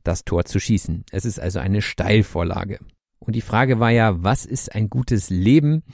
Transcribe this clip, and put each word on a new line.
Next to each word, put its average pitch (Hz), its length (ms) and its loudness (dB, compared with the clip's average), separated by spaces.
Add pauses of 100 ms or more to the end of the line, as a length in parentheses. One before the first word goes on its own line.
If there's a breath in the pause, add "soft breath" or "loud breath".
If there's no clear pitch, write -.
das 87 200 -2
Tor 85 220 -2
zu - 140 -2
schießen. 90 520 -2
Es 98 140 -6
ist 110 140 -6
also 90 200 -4
eine 98 220 0
Steilvorlage. 92 960 0 (400)
Und 110 160 -4
die 113 60 -4
Frage 120 380 2
war 117 120 4
ja, 110 320 4
was 110 220 0
ist - 280 -8
ein 107 160 -2
gutes 123 400 -2
Leben? 147 540 4 (100)